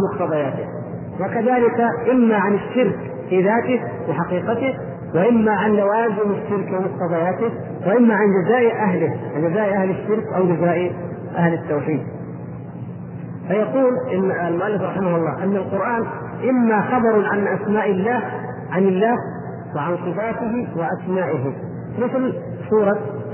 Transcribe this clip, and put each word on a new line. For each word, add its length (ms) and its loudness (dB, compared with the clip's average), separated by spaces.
مقتضياته، 540 -2
وكذلك 640 2
إما 240 6
عن 180 4
الشرك 420 2
في 140 4
ذاته 360 2
وحقيقته، 680 -2
وإما 360 4
عن 200 2
لوازم 600 2
الشرك 420 -2
ومقتضياته، 800 0
وإما 280 6
عن 120 4
جزاء 320 4
أهله، 400 2
عن 60 -2
جزاء 220 0
أهل 160 2
الشرك 340 0
أو 100 4
جزاء 460 2
أهل 180 4
التوحيد. 480 -2
فيقول 460 2
إن 180 2
المؤلف 340 -2
رحمه 340 0
الله 280 -2
أن 120 0
القرآن 480 -2
إما 320 4
خبر 440 2
عن 220 0
أسماء 440 0
الله، 300 0
عن 120 2
الله 320 4
وعن 220 -2
صفاته 680 -4
وأسمائه، 760 -2
مثل 340 0
سورة 280 4